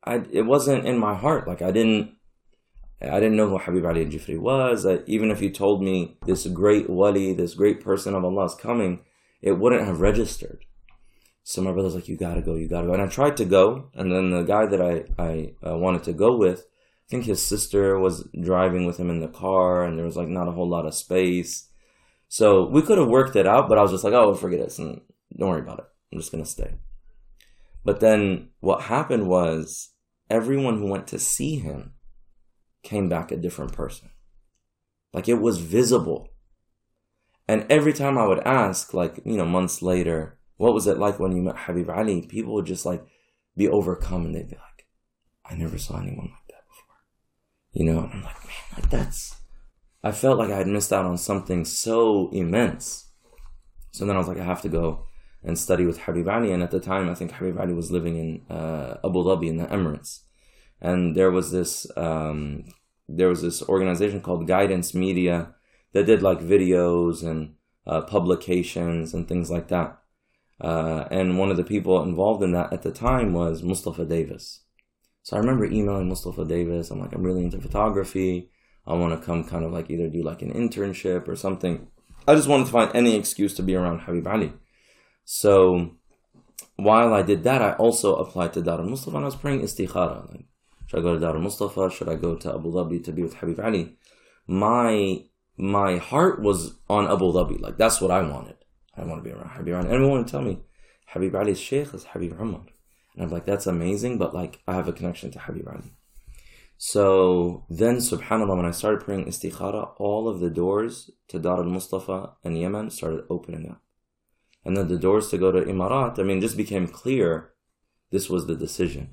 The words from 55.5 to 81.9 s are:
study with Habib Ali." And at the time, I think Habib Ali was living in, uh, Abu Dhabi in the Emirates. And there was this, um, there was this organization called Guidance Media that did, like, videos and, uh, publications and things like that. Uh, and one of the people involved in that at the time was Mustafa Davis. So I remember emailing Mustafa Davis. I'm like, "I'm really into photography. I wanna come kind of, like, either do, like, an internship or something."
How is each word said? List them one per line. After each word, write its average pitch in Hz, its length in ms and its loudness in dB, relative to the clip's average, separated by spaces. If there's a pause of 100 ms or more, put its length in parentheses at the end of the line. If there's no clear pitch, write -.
study 90 280 0
with 82 140 -2
Habib 85 280 -4
Ali." 110 240 0
And 87 120 0
at 87 80 -4
the - 80 0
time, 95 300 -2
I 87 60 -4
think 87 180 -8
Habib 92 260 -6
Ali 90 140 -2
was 85 180 -6
living 85 260 -2
in, 80 120 -6 (260)
uh, 80 480 -8
Abu 90 200 0
Dhabi 85 240 2
in 80 100 -2
the 82 80 -4
Emirates. 82 560 -4 (580)
And 87 360 0
there 95 140 6
was 92 220 0
this, 87 340 -4 (100)
um, 78 720 -4 (420)
there 90 220 2
was 85 140 0
this 85 260 -4
organization 95 520 2
called 85 260 -4
Guidance 92 480 2
Media 90 580 0 (400)
that 98 140 4
did, 104 160 6
like, 92 160 4
videos 87 840 4
and, 80 300 -6 (320)
uh, 80 160 -2
publications 87 1120 -2
and 85 140 -6
things 87 240 -4
like 85 160 -4
that. 87 320 -2 (600)
Uh, 80 520 -2
and 92 260 2
one 98 140 2
of 87 60 0
the 87 60 0
people 92 380 2
involved 95 400 0
in 92 120 2
that 87 200 0
at 90 80 -6
the 82 100 -4
time 120 420 0
was 85 280 -2
Mustafa 85 440 -4
Davis. 80 560 -6 (600)
So - 140 -10
I 104 40 0
remember 117 260 2
emailing 101 440 -2
Mustafa 90 360 -6
Davis. 85 440 -4
I'm 98 100 -8
like, 90 140 -10
"I'm 90 100 -4
really 92 200 -2
into 87 180 -4
photography. 95 880 -2 (380)
I 82 80 -2
wanna 85 220 0
come 85 260 -4
kind 85 220 -6
of, 82 60 -6
like, 82 200 -8
either 82 180 -4
do, 80 140 -4
like, 78 180 -8
an - 120 -8
internship 98 760 -4
or 87 80 -6
something." 90 520 -4 (400)